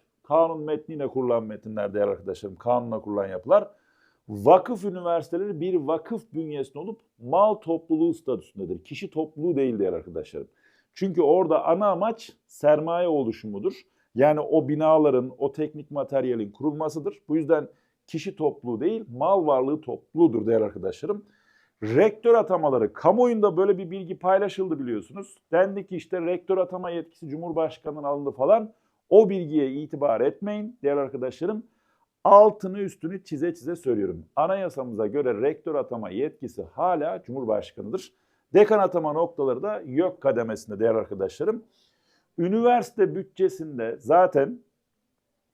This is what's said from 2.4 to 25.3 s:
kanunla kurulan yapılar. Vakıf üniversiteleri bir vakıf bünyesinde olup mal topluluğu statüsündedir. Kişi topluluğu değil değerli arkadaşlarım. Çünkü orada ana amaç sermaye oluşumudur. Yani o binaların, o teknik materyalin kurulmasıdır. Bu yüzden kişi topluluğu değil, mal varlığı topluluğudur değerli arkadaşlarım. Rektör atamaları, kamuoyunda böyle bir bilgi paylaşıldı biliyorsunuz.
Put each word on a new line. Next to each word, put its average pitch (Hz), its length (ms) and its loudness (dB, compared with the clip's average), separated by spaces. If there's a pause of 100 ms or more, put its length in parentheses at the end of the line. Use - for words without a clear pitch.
kanunla 120 460 -2
kurulan 101 260 -4
yapılar. 120 440 0 (580)
Vakıf 175 560 4
üniversiteleri 175 760 -4
bir 180 160 -2
vakıf 160 580 -4
bünyesinde 147 460 -8
olup 226 200 -12 (200)
mal 180 340 2
topluluğu 165 600 -2
statüsündedir. 95 720 -8
Kişi 160 260 -12
topluluğu 160 460 -6
değil 127 240 -2
değerli 92 160 -2
arkadaşlarım. 80 520 -12 (460)
Çünkü 180 280 -2
orada 160 440 4
ana 190 220 2
amaç 202 440 -4 (160)
sermaye 160 600 2
oluşumudur. 113 680 -2 (420)
Yani 151 240 4
o 151 280 2
binaların, 147 720 4
o 139 140 -2
teknik 151 400 -8
materyalin 127 600 -2
kurulmasıdır. 151 760 -6
Bu 156 100 0
yüzden 151 300 2 (400)
kişi - 280 -8
topluluğu 123 440 -4
değil, 208 340 -2
mal 160 340 2
varlığı 143 340 2
topluluğudur 117 640 0
değerli 113 160 4
arkadaşlarım. 104 640 -6 (580)
Rektör 208 500 4
atamaları, 156 600 2
kamuoyunda 208 640 2
böyle 196 200 2
bir 180 140 -10
bilgi 180 280 -10
paylaşıldı 190 600 0
biliyorsunuz. 120 580 -8 (140)